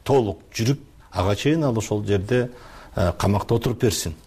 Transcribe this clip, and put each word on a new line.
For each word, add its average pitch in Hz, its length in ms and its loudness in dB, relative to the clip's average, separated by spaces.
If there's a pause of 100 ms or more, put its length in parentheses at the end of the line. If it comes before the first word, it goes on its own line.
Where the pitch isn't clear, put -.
толук 120 360 2 (140)
жүрүп, 120 240 0 (340)
ага 98 240 0
чейин 156 280 0
ал 123 140 0
ошол 104 280 -4
жерде, 101 440 0 (460)
э, 90 220 2
камакта 101 380 0
отуруп 117 260 -2
берсин. 101 320 0 (140)